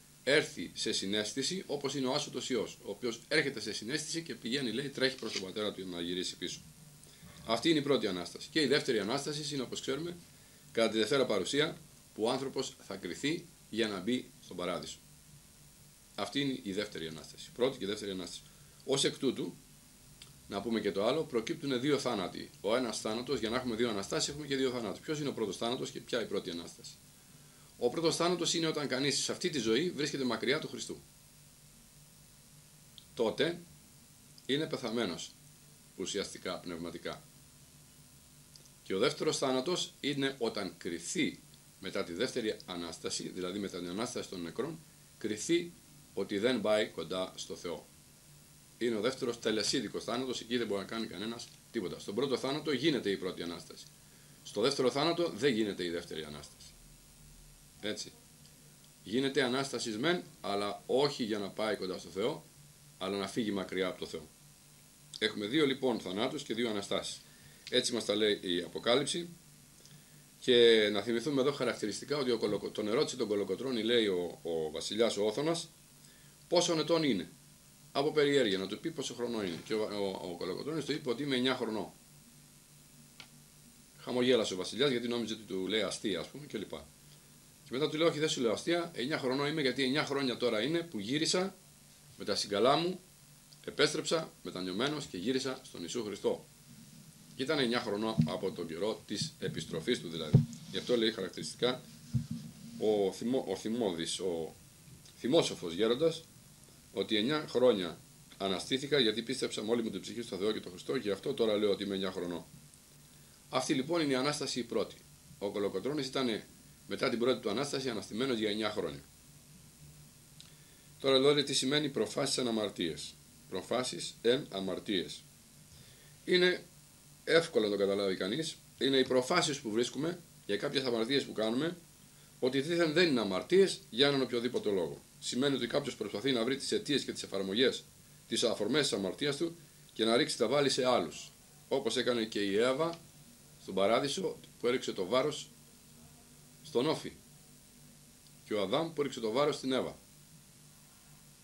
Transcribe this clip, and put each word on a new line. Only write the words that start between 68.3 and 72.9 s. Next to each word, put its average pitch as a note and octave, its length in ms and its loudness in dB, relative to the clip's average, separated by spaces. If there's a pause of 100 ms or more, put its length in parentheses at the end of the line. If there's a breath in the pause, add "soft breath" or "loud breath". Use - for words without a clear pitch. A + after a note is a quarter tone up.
η F2+ 200 0
Αποκάλυψη. C3 680 0 (1080 loud breath)
Και A#2 520 8
να G#2 100 0
θυμηθούμε A#2 400 0
εδώ C#3 100 4
χαρακτηριστικά A#2 640 -2
ότι B2+ 140 0
ο A#2 60 2
Κολοκο-, G2+ 320 0
τον G#2+ 180 -4
ερώτησε C#3+ 280 2